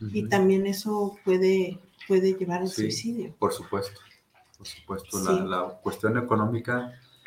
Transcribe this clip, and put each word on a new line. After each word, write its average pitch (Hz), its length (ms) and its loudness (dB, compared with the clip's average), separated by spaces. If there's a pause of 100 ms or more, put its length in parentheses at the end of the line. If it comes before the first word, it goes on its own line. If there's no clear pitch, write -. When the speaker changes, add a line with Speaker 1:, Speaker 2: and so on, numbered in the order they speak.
Speaker 1:
y 113 220 -4
Speaker 2:
Ujú. 214 60 -4
Speaker 1:
también 190 380 6
eso 202 580 -2
puede, 185 540 4 (280)
puede 190 280 4
llevar 175 280 -2
al 190 60 -2
Speaker 2:
Sí, 185 140 -4
Speaker 1:
suicidio. 226 560 -4
Speaker 2:
por 101 140 2
supuesto, - 480 -8 (560)
por 101 100 -20
supuesto. - 520 -10
Speaker 1:
Sí. 92 60 -4
Speaker 2:
La, 92 80 2 (120)
la 92 180 -2 (200)
cuestión 110 360 -2
económica, 117 720 -2 (340)